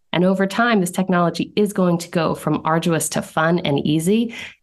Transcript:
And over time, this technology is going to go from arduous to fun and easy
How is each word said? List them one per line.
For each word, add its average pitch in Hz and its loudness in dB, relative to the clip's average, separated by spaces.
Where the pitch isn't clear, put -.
And 175 2
over 190 2
time, 226 0
this 175 -2
technology 175 0
is 208 2
going 180 2
to 170 -12
go 160 -2
from - -2
arduous 165 0
to 156 -4
fun 165 0
and 147 0
easy 185 0